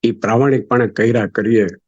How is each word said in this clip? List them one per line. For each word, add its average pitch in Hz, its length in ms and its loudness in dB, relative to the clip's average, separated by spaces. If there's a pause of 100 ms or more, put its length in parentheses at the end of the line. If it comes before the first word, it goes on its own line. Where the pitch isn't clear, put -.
એ 117 80 2
પ્રામાણિકપણે 120 760 0
કર્યા 107 400 0
કરીએ 110 400 0 (200)